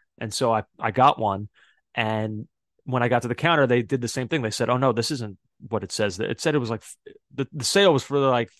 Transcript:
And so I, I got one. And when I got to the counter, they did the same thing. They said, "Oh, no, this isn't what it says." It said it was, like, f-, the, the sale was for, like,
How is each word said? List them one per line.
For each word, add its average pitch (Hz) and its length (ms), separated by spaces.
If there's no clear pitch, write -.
And 113 140
so 117 200
I, 110 100
I 113 120
got 131 280
one. 104 280
And 110 520
when 123 180
I 120 40
got 120 140
to 123 60
the 113 80
counter, 151 320
they 120 140
did 120 200
the 117 60
same 123 200
thing. 151 140
They 110 100
said, 117 180
"Oh, 123 80
no, 131 140
this 113 200
isn't 110 260
what 104 160
it 92 80
says." 101 280
It 104 220
said 151 140
it 143 40
was, 117 100
like, 113 120
f-, - 320
the, 135 200
the 143 100
sale 196 300
was 131 100
for, 143 160
like, 127 400